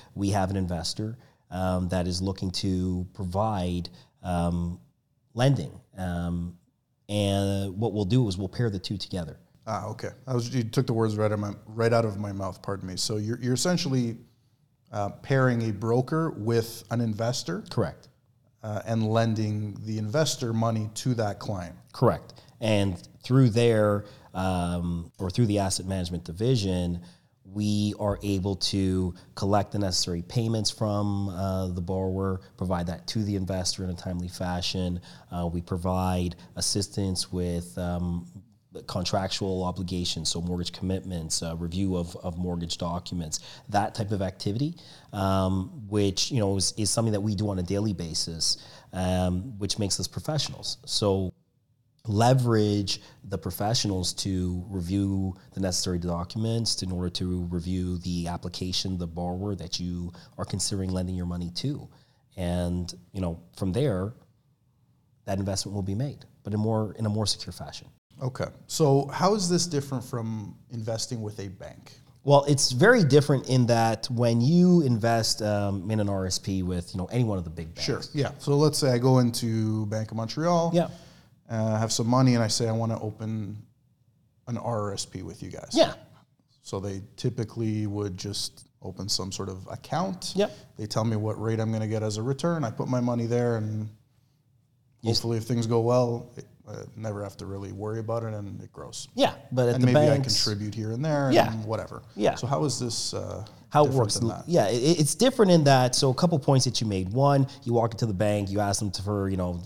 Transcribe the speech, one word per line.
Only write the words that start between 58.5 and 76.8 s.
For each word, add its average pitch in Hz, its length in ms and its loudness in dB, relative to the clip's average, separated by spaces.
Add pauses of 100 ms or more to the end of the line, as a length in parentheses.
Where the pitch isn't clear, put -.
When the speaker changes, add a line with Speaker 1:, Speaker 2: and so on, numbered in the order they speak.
Speaker 1:
the 87 80 -4
borrower 90 480 -4
that 85 260 -8
you 87 320 -6 (240)
are 90 80 -6
considering 95 460 -4
lending 92 240 -2
your 90 120 -4
money 87 280 -4
to. - 340 -6 (480)
And, 87 580 -2 (180)
you 95 100 -4
know, 85 180 -4 (160)
from 95 160 -2
there, 107 400 0 (1120)
that 98 140 -2
investment 98 360 -4
will 101 80 -2
be 95 120 -2
made, 131 320 -6 (160)
but 101 100 -6
in 107 80 0
more, 110 380 0
in 110 80 -2
a 107 40 0
more 107 160 0
secure - 260 -4
fashion. - 360 -14 (320)
Speaker 2:
Okay. 127 260 -4 (200)
So 139 460 4
how 196 240 4
is 185 120 -2
this 175 200 2
different 139 340 -4
from 110 540 -6 (140)
investing 113 520 -6
with 104 160 -8
a 98 80 -8
bank? - 460 -16 (320)
Speaker 1:
Well, 139 240 10
it's 139 240 4
very 196 320 8
different 139 440 6
in 127 180 6
that 113 440 4
when 117 300 4
you 175 400 8
invest, 117 600 2
um, 101 480 0
in 110 120 2
an 101 80 2
R 95 180 -2
S 90 100 -2
P 95 280 -2
with, 90 280 -4